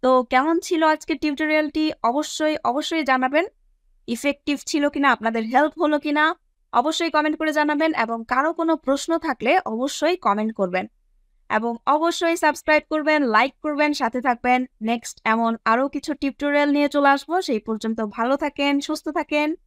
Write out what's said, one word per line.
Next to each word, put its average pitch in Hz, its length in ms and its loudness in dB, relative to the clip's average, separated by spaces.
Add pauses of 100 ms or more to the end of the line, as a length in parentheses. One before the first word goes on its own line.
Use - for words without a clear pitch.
তো 254 80 2 (220)
কেমন 294 240 2 (100)
ছিল 320 160 0 (120)
আজকের 311 280 -6
টিউটোরিয়ালটি? 311 600 0 (260)
অবশ্যই, 302 440 -2 (160)
অবশ্যই 302 400 -4
জানাবেন। 262 340 2 (640)
ইফেক্টিভ 277 480 -4 (140)
ছিল 294 140 0 (100)
কিনা, 285 220 2
আপনাদের 226 260 -2 (100)
হেল্প 294 300 4
হলো 302 220 2
কিনা, 302 200 0 (480)
অবশ্যই 320 440 0
কমেন্ট 302 240 2
করে 311 180 0
জানাবেন। 302 320 2 (140)
এবং 226 140 -6 (140)
কারো 269 260 2
কোনো 330 140 2 (140)
প্রশ্ন 277 240 0 (160)
থাকলে 262 260 0 (200)
অবশ্যই 294 440 -2 (100)
কমেন্ট 214 340 0
করবেন, 185 260 -2 (640)
এবং 226 220 -2 (140)
অবশ্যই 330 580 2
সাবস্ক্রাইব 302 480 2
করবেন, 302 280 2 (140)
লাইক 247 200 2 (100)
করবেন, 294 260 0 (100)
সাথে 254 280 -2
থাকবেন। 247 320 0 (300)
নেক্সট - 260 -6 (160)
এমন 226 200 2 (200)
আরও 254 120 2 (100)
কিছু 302 160 -6 (100)
টিউটোরিয়াল 285 560 0
নিয়ে 294 180 2
চলে 285 220 4
আসবো। 311 180 -6 (140)
সেই 226 180 0
পর্যন্ত 220 320 -4 (180)
ভালো 240 180 0 (100)
থাকেন, 285 360 -2
সুস্থ 311 260 -6 (120)
থাকেন। 302 300 -2 (180)